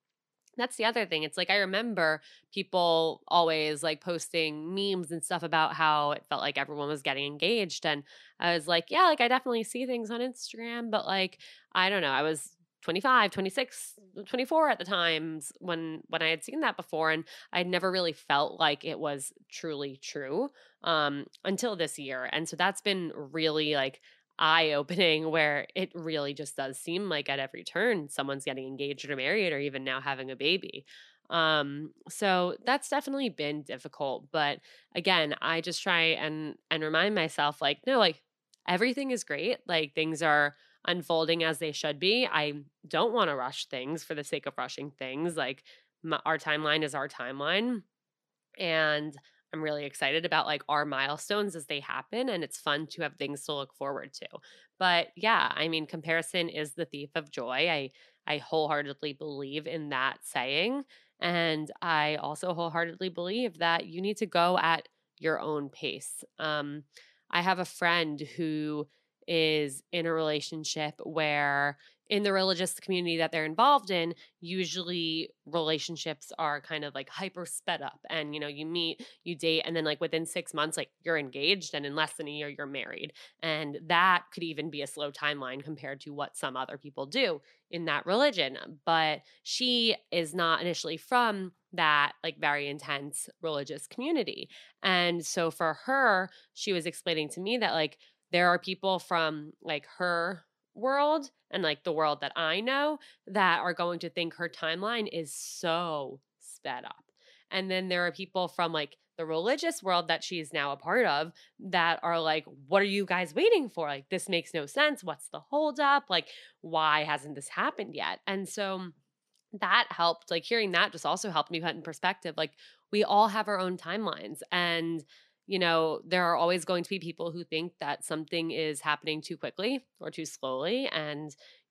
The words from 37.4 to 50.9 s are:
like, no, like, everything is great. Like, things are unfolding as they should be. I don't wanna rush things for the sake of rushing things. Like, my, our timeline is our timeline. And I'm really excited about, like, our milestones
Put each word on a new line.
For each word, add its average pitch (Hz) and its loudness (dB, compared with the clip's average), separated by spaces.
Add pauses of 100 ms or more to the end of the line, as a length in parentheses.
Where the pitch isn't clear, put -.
like, 143 2
no, 262 4
like, 180 4 (440)
everything 247 2
is 240 -2
great. 156 -2 (100)
Like, 160 0
things 160 0
are 147 6 (280)
unfolding 165 2
as 160 0
they 160 -4
should 147 -4
be. 208 2
I 147 0 (300)
don't 214 2
wanna 175 2
rush 127 -6
things 143 -6
for 160 -8
the 147 -6
sake 147 -6
of 135 -8
rushing 139 -8
things. 147 -6
Like, 135 -4 (400)
my, 160 -2
our 160 2
timeline 156 0
is 143 -2
our 143 -4
timeline. 165 -2 (760)
And 156 0 (380)
I'm 156 -6
really 147 -4
excited 147 0
about, 156 2
like, 147 -2
our 147 2
milestones 151 -2